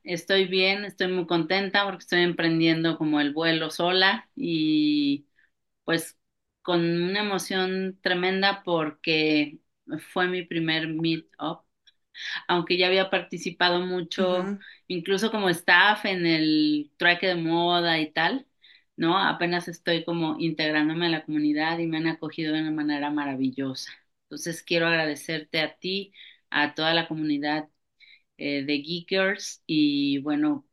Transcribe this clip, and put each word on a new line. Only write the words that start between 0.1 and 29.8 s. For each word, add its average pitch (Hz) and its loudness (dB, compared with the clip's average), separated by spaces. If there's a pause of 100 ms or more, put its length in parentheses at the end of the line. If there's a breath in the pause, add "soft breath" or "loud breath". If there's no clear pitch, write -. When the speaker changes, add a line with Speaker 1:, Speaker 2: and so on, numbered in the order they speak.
Speaker 1:
bien, 190 0
estoy 185 -4
muy 180 0
contenta 185 0
porque 190 -4
estoy 175 0
emprendiendo 165 2
como 151 0
el 143 0
vuelo 160 0
sola 185 2
y, 151 0 (580)
pues, 165 -4 (460)
con 175 0
una 175 0
emoción 190 -2
tremenda 190 0
porque 156 0 (560)
fue 180 2
mi 180 -4
primer 160 -2
meetup, 160 -4 (840 loud breath)
aunque 180 2
ya 180 4
había 190 2
participado 180 0
mucho, 180 -2
Speaker 2:
Ujú. 202 -4 (280 loud breath)
Speaker 1:
incluso 190 -2
como 202 0
staff 190 4
en 185 0
el 156 2
trueque 175 2
de 185 2
moda 170 2
y 156 -4
tal, 185 0 (500 soft breath)
¿no? 170 2
Apenas 175 0
estoy 170 -2
como 165 -2
integrándome 156 0
a 170 2
la 160 -2
comunidad 151 0
y 170 -2
me 160 -2
han 160 -2
acogido 160 -4
de 156 -2
una 156 -2
manera 147 -2
maravillosa. 135 -4 (320)
Entonces, 160 -10
quiero 165 2
agradecerte 160 -2
a 151 -4
ti, 196 -6 (400 loud breath)
a 147 0
toda 160 0
la 165 0
comunidad, 151 -2 (680 soft breath)
eh, 143 -4
de 143 -2
Geekers 190 -2
y, 143 2